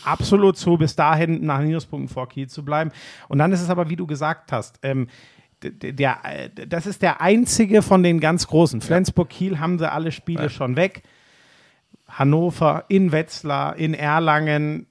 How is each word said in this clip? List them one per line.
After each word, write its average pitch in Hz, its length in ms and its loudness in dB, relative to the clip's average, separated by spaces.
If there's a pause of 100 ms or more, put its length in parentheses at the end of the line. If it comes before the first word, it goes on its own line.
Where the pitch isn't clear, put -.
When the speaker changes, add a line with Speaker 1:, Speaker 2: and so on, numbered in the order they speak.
Speaker 1:
absolut 196 520 2
zu, 170 220 2
bis 160 160 0
dahin 160 500 2
nach 143 140 -2
Minuspunkten 147 500 -4
vor 123 200 -8
Kiel 135 200 -10
zu 143 160 -16
bleiben. 151 280 -2 (340)
Und 139 120 0
dann 160 140 4
ist 180 80 0
es 175 100 -4
aber, 175 200 -2
wie 175 60 -4
du 175 100 -6
gesagt 151 460 -6
hast, 113 300 -6
ähm, 135 260 -2 (560)
d-, 143 80 -10
d-, - 200 -10
der, 135 320 0
äh, - 420 -12
das 170 200 -6
ist 202 160 -6
der 170 180 0
einzige 214 600 4
von 185 220 4
den 170 160 4
ganz 160 260 0
Großen. 151 320 2
Speaker 2:
Ja. 110 80 -8
Speaker 1:
Flensburg, 180 440 0
Kiel 185 280 -4
haben 165 220 -2
sie 160 100 -2
alle 156 220 -4
Spiele 165 320 -6
Speaker 2:
Ja. 147 40 -4
Speaker 1:
schon 127 280 -4
weg. 185 260 0 (1040)
Hannover, 156 840 0
in 190 220 4
Wetzlar, 147 680 -4
in 160 180 -2
Erlangen. 151 960 0